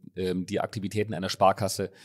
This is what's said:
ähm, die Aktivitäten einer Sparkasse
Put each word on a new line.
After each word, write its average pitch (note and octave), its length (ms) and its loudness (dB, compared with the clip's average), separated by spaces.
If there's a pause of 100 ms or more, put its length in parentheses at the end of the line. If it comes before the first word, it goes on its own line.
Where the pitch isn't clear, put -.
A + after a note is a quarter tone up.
(160)
ähm, F#2 300 0
die G2 140 0
Aktivitäten G#2 560 -2
einer F#2 140 -2
Sparkasse G2 600 2 (160)